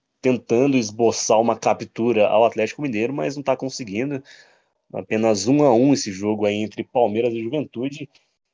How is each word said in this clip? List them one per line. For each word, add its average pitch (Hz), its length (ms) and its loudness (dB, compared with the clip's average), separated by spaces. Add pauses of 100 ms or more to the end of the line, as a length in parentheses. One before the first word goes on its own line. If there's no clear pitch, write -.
(200)
tentando 127 560 2
esboçar 110 640 0
uma 113 160 2
captura 110 720 0
ao 104 160 4
Atlético 110 380 -2
Mineiro, 120 320 -4
mas 147 220 -6
não 143 80 -10
tá 131 120 0
conseguindo. 131 680 -6 (680)
Apenas 110 560 0
um 147 160 4
a 139 80 6
um 127 220 4
esse 110 180 -2
jogo 104 360 -2
aí 104 80 0
entre 107 280 -6
Palmeiras 117 500 0
e 113 100 -6
Juventude. 135 680 -8 (440)